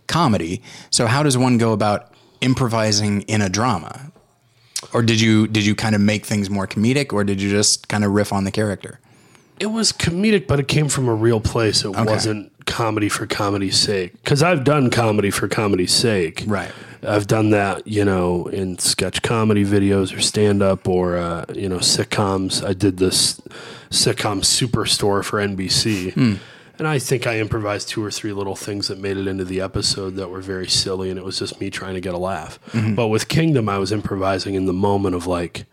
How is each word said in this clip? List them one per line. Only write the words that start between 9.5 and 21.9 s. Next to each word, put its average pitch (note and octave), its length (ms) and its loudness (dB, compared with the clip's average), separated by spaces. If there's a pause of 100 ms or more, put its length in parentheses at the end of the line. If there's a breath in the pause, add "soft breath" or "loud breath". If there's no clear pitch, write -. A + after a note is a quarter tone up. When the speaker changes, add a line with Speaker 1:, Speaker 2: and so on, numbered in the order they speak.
Speaker 2:
It F#3+ 120 -2
was A3 200 0
comedic, G3 540 0
but C#3+ 140 2
it C3 80 -4
came D3 200 2
from C3 200 0
a A2+ 60 2
real A2 260 4
place. A2 440 0
It G#2+ 40 -6
Speaker 1:
Okay. G2+ 160 -2
Speaker 2:
wasn't G#2+ 480 0 (120)
comedy G#2+ 440 0
for G#2 180 -4
comedy's G2+ 500 -2
sake. F#2+ 360 0 (120)
'Cause C#3+ 180 2
I've E3+ 200 4
done C#3 260 4
comedy G#2+ 420 2
for G#2 180 -2
comedy's G2 440 0
sake. G2 540 0
Speaker 1:
Right. F#2+ 240 -2 (360 loud breath)
Speaker 2:
I've G#2 200 0
done G#2+ 240 2
that, G2+ 360 2
you G#2 180 0
know, F2+ 480 2
in F#2 260 -4
sketch - 440 -2
comedy G#2+ 420 4
videos G2 520 2
or - 40 -6
stand-up G2+ 680 2
or, F2+ 280 2
uh, E2+ 280 -4 (100)
you G2 140 -4
know, F#2 100 -2
sitcoms. F#2+ 880 0